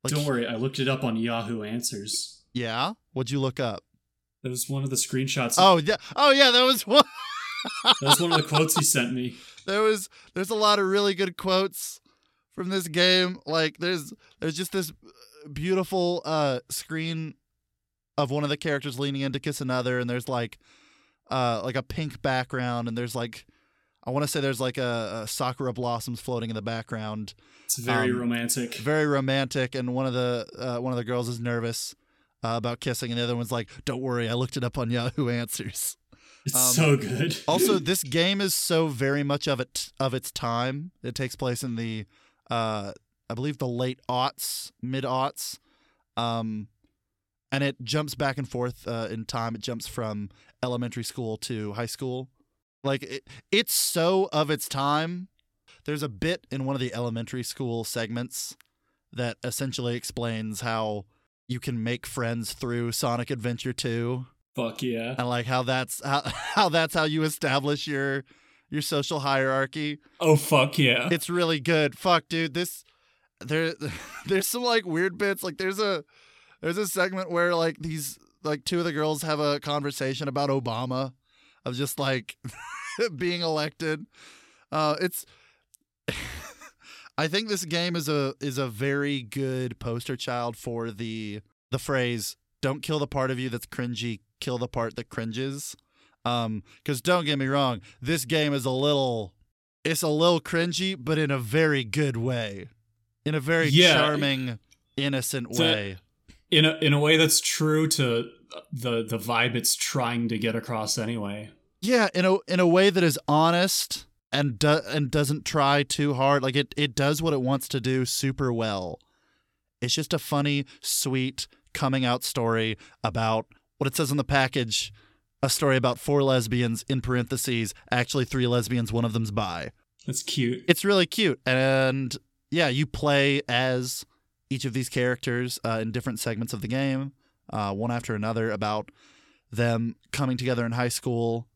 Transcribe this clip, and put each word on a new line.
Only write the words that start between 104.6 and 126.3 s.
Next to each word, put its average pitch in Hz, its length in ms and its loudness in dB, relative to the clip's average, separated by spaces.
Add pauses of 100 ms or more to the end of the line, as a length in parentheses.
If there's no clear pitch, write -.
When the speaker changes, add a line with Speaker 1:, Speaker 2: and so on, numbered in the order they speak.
Speaker 1:
innocent 135 560 -2
Speaker 2:
To 160 80 2
Speaker 1:
way. 104 340 0 (540)
Speaker 2:
in 156 160 6
a, 156 160 2
in 147 100 6
a 147 80 4
way 151 160 6
that's 156 240 6
true 156 480 2
to 123 420 0 (420)
the, 117 300 -2
the 110 160 -4
vibe 117 360 2
it's 117 200 2
trying 120 540 -2
to 110 100 -2
get 110 160 0
across 110 440 -2
anyway. 107 520 -4 (320)
Speaker 1:
Yeah, 226 320 4
in 180 120 2
a, 190 100 6 (120)
in 180 120 2
a 180 60 8
way 185 240 8
that 180 120 2
is 160 240 4
honest 170 800 2 (280)
and 135 260 0
do-, 151 300 4
and 139 220 -2
doesn't 147 360 0
try 143 380 4
too 143 300 0
hard. 135 280 4
Like, 131 140 0
it, 143 200 0
it 143 180 0
does 143 280 2
what 165 100 2
it 139 80 2
wants 127 280 0
to 135 120 -2
do 131 240 2
super 131 480 0
well. 104 480 -2 (800)
It's 123 140 0
just - 180 -2
a 165 60 0
funny, 143 480 0 (160)
sweet 131 640 -2 (260)
coming 135 320 0
out 123 200 2
story 113 520 0 (260)
about 113 440 0 (320)
what 139 80 -2
it 131 100 -2
says 151 140 0
in 143 80 2
the 135 60 0
package, 131 680 0 (500)
a 139 80 2
story 139 260 4
about 123 220 2
four 143 240 4
lesbians, 120 640 2